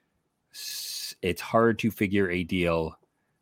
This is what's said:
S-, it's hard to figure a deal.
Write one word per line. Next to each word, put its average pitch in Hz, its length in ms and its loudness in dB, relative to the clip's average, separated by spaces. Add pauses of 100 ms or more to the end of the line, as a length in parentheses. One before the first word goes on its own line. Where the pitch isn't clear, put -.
(520)
S-, - 680 -10
it's 87 200 0
hard 113 380 4
to 110 120 0
figure 98 380 0
a 90 140 0
deal. 82 540 0 (440)